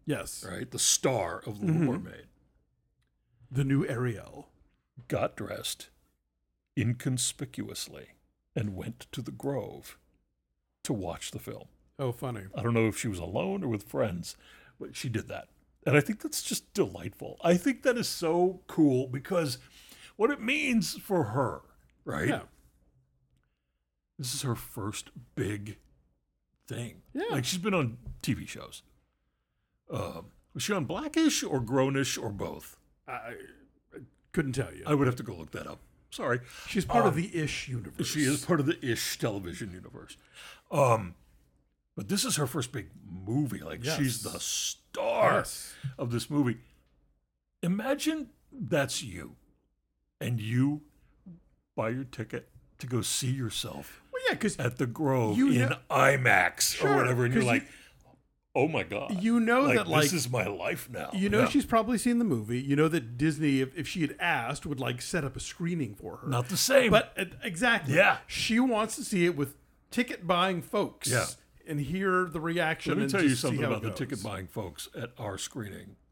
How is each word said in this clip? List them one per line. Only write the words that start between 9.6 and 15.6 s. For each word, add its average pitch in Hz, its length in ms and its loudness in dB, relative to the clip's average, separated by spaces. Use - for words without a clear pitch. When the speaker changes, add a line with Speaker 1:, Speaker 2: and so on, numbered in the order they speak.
Speaker 2:
to - 80 0
watch 87 400 -6
the 107 80 -8
film. 107 240 -12
Speaker 1:
Oh, 131 140 -2
funny. 120 300 -6
Speaker 2:
I 113 80 -6
don't 117 120 4
know 113 120 6
if 104 120 0
she 120 100 -2
was 95 100 -4
alone 151 460 -2
or 139 40 -2
with 110 140 -2
friends, 95 540 -4
but - 180 -12
she - 120 -6
did 110 200 -4
that. - 200 -10